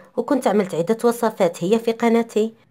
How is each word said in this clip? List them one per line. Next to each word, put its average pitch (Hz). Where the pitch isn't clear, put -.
وكنت 254
عملت 196
عدة 170
وصفات 220
هي 220
في 226
قناتي. 226